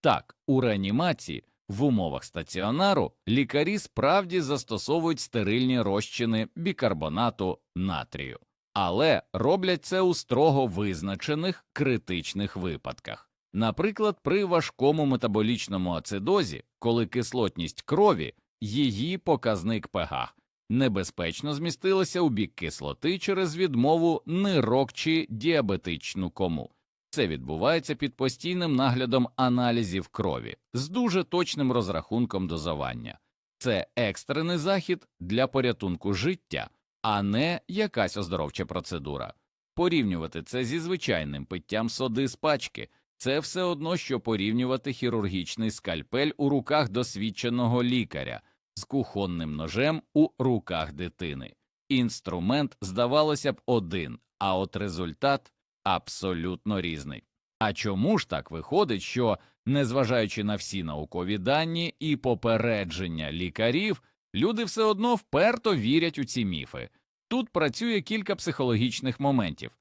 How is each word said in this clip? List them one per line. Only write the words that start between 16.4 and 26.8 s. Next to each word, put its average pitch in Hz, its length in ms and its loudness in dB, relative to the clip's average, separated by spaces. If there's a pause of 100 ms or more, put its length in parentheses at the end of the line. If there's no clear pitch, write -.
коли 117 280 2
кислотність 104 760 -2
крові, 147 520 2 (260)
її 123 580 0
показник 113 680 0
П 87 160 -2
Г, 65 240 -6 (420)
небезпечно 104 840 0
змістилася 180 680 0
у 170 80 4
бік 104 260 -2
кислоти 80 640 -4
через 185 380 0
відмову 165 680 4
нирок 139 680 2
чи 160 380 0
діабетичну 101 1000 0
кому. 82 400 -2 (440)